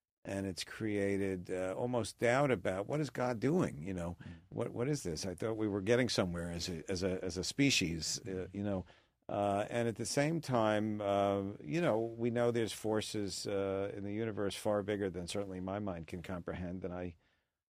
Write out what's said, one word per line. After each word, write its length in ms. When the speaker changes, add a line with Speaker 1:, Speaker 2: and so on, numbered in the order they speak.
Speaker 1:
and 220
it's 160
created, 880
uh, 260
almost 440
doubt 320
about, 360
"What 120
is 100
God 300
doing?" 440
You 100
know, 280
Speaker 2:
Mm. 100
Speaker 1:
"What, 220
what 160
is 140
this? 240
I 80
thought 220
we 100
were 140
getting 280
somewhere 440
as 160
a, 200
as 140
a, 220
as 120
a 60
species," 840
uh, 40
Speaker 2:
Mm. 220
Speaker 1:
you 100
know. 220
Uh, 400
and 200
at 80
the 100
same 340
time, 600
uh, 420
you 200
know, 360
we 140
know 220
there's 200
forces, 720
uh, 500
in 80
the 80
universe 420
far 300
bigger 260
than 160
certainly 320
my 220
mind 260
can 160
comprehend, 600
and 100
I 220